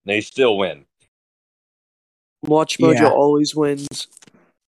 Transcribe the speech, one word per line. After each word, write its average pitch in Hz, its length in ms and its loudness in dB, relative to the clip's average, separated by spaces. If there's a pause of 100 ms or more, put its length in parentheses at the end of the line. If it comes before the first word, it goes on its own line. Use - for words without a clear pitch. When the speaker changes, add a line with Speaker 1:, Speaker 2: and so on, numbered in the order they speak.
Speaker 1:
They 104 160 -4
still 113 380 0
win. 78 260 -6 (1600)
Speaker 2:
Watch 151 360 0
Mojo 160 220 4
Speaker 3:
Yeah. 151 100 4
Speaker 2:
always 147 440 2
wins. 143 540 -6 (600)